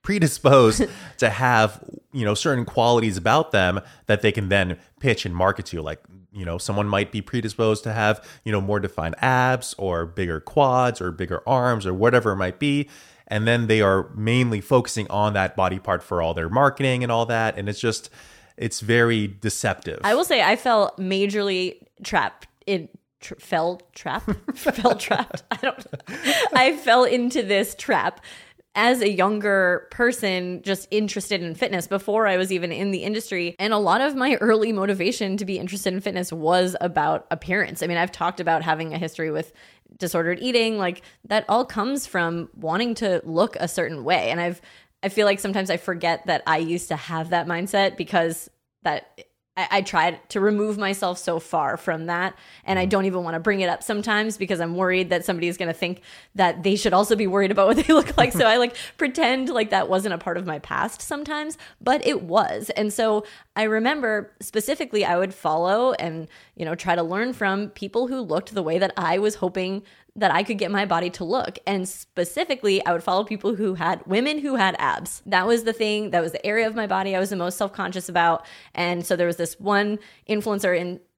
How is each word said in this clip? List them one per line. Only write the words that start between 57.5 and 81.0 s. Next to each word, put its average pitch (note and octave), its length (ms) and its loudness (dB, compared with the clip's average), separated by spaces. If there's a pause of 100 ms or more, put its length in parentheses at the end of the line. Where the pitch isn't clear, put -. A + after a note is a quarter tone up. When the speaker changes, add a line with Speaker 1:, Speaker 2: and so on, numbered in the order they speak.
Speaker 2:
about C#4+ 160 4
what E4 120 6
they D#4 140 4
<laughs> - 0 -
look D4 240 6
like. A#3+ 160 4
So B3 140 4
I, A3 120 6
like, A#3+ 180 0 (200)
pretend C4 520 0
like A3 220 0
that F#3+ 180 2
wasn't F#3+ 260 0
a E3 40 -6
part E3+ 180 -4
of F#3 100 -6
my D3+ 140 -6
past - 420 -4
sometimes, D4+ 560 -8 (220)
but C#4+ 260 2
it C#4 160 0
was. F#3+ 480 -2
And G#3 220 -2
so G#3+ 320 0 (320)
I G#3+ 80 0
remember A3 760 0
specifically A3 640 -2
I F3 140 2
would F#3+ 160 -2
follow F#3 600 0
and, D#3+ 340 -6 (260)
you E3+ 100 -8
know, D#3+ 120 -4
try F3 180 0
to E3+ 80 0
learn G3+ 300 -2
from G3+ 380 -2
people A3+ 360 -4
who C4 140 -6
looked F#3+ 340 -4
the G3 80 -2
way D#3+ 160 -2
that F#3+ 180 0
I F3 220 0
was G#3 180 0
hoping F#3 460 -4 (340)
that G3 160 2
I F3 100 2
could G#3 160 -4
get G3 120 -4
my G3+ 160 0
body F3 240 0
to F3+ 140 -10
look. G#3+ 420 -4
And F#3+ 220 -2
specifically, G3+ 960 -2
I F3+ 80 0
would E3+ 100 0
follow F#3+ 220 0
people G#3 300 -4
who F#3+ 200 -2
had, F3 320 -4
women C4 320 0
who C#4 180 -2
had F#3+ 220 2
abs. - 480 -4
That F#3 200 2
was A#3 180 2
the A3+ 80 0
thing, G#3+ 380 -2
that F3 120 2
was D#3+ 100 -2
the - 120 -10
area A3 220 0
of A3 80 -4
my A3 120 -4
body F#3+ 280 -2
I F#3 60 2
was F#3+ 100 -2
the G3 60 -4
most F3 200 -4
self-conscious F#3+ 520 -4
about. E3+ 360 2 (300)
And F3 320 -2
so F#3 100 0
there F3 100 2
was E3+ 100 -2
this E3+ 240 -6
one G#3 380 2 (300)
influencer G3+ 500 0
in F3+ 220 -6 (180)